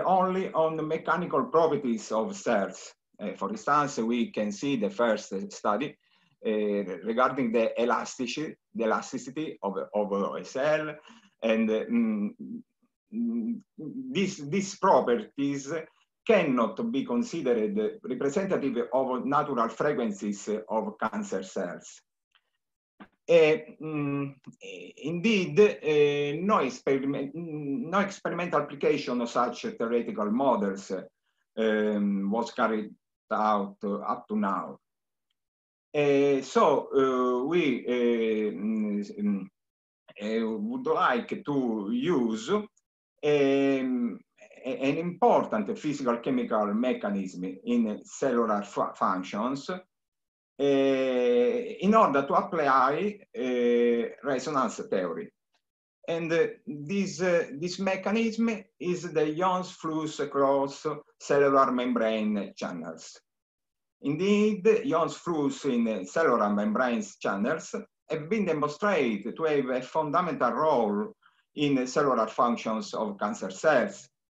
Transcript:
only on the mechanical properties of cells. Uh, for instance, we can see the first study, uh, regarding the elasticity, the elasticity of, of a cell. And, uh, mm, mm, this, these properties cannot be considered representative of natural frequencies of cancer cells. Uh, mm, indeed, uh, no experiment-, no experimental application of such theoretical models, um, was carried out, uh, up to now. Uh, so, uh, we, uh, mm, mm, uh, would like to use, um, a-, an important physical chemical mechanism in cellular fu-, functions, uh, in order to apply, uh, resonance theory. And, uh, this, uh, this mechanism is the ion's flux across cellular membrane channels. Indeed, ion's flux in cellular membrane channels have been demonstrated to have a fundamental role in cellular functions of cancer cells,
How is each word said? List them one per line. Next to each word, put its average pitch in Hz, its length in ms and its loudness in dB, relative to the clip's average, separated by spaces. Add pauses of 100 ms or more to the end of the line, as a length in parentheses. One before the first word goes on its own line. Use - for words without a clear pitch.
only 185 460 2
on 160 240 2
the 160 80 -4
mechanical 160 640 0
properties 139 640 2
of 107 240 -2
cells. 98 580 -2 (240)
Uh, 101 200 -8
for 98 120 -4
instance, 143 480 0
we 117 340 0
can 104 200 -2
see 139 240 -4
the 101 140 0
first 107 440 0 (200)
study, 113 420 -2 (500)
uh, 113 40 -2
regarding 107 1040 0
the 113 280 2
elasticity, 120 760 -4 (200)
the 110 80 -4
elasticity 127 800 -4
of, 95 140 -4 (160)
of 98 420 -2
a 87 80 -8
cell. 151 520 -2 (460)
And, 113 280 2
uh, 107 160 0
mm, 110 440 0 (840)
mm, - 480 -4 (160)
this, 143 600 -4 (120)
these 190 260 -4
properties 139 960 0 (560)
cannot 123 640 2
be 131 140 -2
considered 117 1000 0
representative 139 880 -2
of 127 320 0
natural 131 440 0
frequencies 110 800 -2 (200)
of 104 300 -2
cancer 104 420 -4
cells. 87 600 -10 (1300)
Uh, 160 300 8 (240)
mm, 143 520 -2 (640)
indeed, 175 600 0
uh, 147 840 4
no 202 180 4
experiment-, 139 760 -2
no 151 640 -4
experimental 170 600 -2
application 139 600 0
of 117 80 -2
such 123 340 0
theoretical 113 680 -2
models, 107 600 0 (640)
um, 104 760 0
was 113 200 -2
carried 110 400 -2 (400)
out, 104 520 0
uh, 101 160 -2
up 107 280 -6
to 107 80 -4
now. 95 440 -2 (1160)
Uh, 143 460 4
so, 156 500 4
uh, 127 540 2
we, 147 420 0
uh, 113 640 2
mm, 104 680 -2
mm, 101 260 0 (760)
uh, 110 360 -2
would 120 300 -6
like 151 580 0
to 113 460 0
use, 123 580 0
um, 208 180 0 (540)
a-, 139 960 2 (460)
an 139 320 -2
important 156 800 2
physical 135 400 -2
chemical 113 560 0
mechanism 104 680 -2 (200)
in 117 400 0
cellular 113 600 0
fu-, - 320 -4
functions, 107 720 -2
uh, 185 140 -8 (800)
in 131 1300 4
order 156 320 4
to 190 60 0
apply, 160 840 2 (200)
uh, 120 920 2
resonance 131 600 -2
theory. 87 420 -4 (760)
And, 165 260 -2
uh, 160 140 4 (200)
this, 151 540 -4
uh, 170 260 2 (100)
this 175 220 -6
mechanism 214 840 0 (160)
is 175 240 -2 (100)
the 151 280 0
ion's 185 300 0
flux 156 480 -6
across 139 680 0 (340)
cellular 139 520 4
membrane 110 840 0
channels. 85 640 -10 (800)
Indeed, 196 640 2 (180)
ion's 156 300 0
flux 147 480 -2
in 113 420 0
cellular 120 440 2
membrane 107 560 0 (160)
channels 120 520 -4 (360)
have 151 200 -6
been 208 160 0
demonstrated 147 920 -2
to 160 60 -6
have 143 260 0
a 127 120 -2
fundamental 151 720 0
role 113 640 2 (420)
in 139 320 0
cellular 127 400 2
functions 110 640 -2
of 101 240 -4
cancer 104 320 -4
cells, 117 600 0 (220)